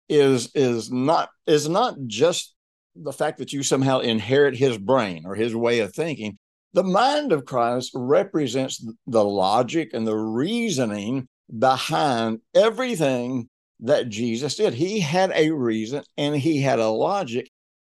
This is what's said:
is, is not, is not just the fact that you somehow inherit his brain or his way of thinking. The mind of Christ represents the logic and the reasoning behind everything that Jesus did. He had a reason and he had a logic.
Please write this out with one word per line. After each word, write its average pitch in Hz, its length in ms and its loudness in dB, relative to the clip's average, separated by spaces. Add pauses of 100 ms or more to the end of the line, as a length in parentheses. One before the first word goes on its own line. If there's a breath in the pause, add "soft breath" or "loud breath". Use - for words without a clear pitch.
is, 135 460 4
is 120 360 0
not, 135 380 0 (180)
is 151 220 2
not 208 280 0 (100)
just 127 480 -2 (420)
the 147 160 -10
fact 151 260 -4
that 131 140 -10
you 139 100 -6
somehow 131 380 2
inherit 123 560 2
his 123 220 2
brain 98 480 0
or 98 80 -10
his 113 200 -2
way 120 260 2
of 98 120 -2
thinking. 110 460 -6 (340)
The 185 120 2
mind 247 480 2
of 139 120 0
Christ 123 500 -2
represents 135 920 -2 (220)
the 110 180 4
logic 104 680 0
and 113 140 -4
the 107 100 0
reasoning 123 1120 -2 (300)
behind 127 840 0 (140)
everything 160 960 0 (320)
that 123 280 0
Jesus 117 460 -4
did. 202 200 0
He 190 260 -2
had 180 340 0
a 156 160 2
reason 117 540 -4 (120)
and 147 200 -2
he 147 240 0
had 131 180 2
a 110 100 2
logic. 135 600 -2 (340)